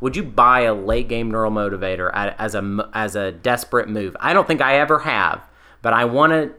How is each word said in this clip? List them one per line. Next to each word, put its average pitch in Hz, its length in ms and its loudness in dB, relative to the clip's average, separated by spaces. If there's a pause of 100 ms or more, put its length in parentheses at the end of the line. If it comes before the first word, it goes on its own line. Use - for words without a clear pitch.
would 131 140 -4
you 196 80 -4
buy 123 380 4
a 113 140 2
late 110 340 -2
game 113 220 -2
Neural 110 200 0
Motivator 95 600 -2
a-, 101 280 -4
as 107 140 -6
a 104 40 -4
m-, 101 240 -4 (100)
as 107 240 -4
a 98 160 -4
desperate 120 560 -2
move? 104 320 -6
I 143 140 0
don't 185 120 4
think 160 140 0
I 135 160 2
ever 147 240 2
have, 101 480 -2 (340)
but 113 120 0
I 120 100 4
wanna, 147 540 2